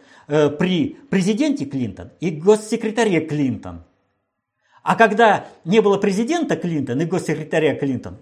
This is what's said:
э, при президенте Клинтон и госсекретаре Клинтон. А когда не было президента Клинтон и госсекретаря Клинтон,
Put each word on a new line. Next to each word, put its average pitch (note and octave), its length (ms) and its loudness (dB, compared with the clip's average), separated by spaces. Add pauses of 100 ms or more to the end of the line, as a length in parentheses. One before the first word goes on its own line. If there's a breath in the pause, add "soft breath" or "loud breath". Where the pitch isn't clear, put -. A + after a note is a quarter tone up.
(280 loud breath)
э, D3 220 2
при F3+ 480 -2 (120)
президенте G#3 540 0
Клинтон A#2 460 -8 (100)
и F3 120 -4
госсекретаре G#3+ 880 0
Клинтон. A#2 600 -4 (1000 soft breath)
А F3 120 0
когда G#3+ 500 4 (180)
не G#3 180 4
было G3 160 4
президента G#3+ 600 -2
Клинтон C#3+ 420 -4
и E3+ 60 0
госсекретаря D#3 720 -2
Клинтон, A#2 460 -6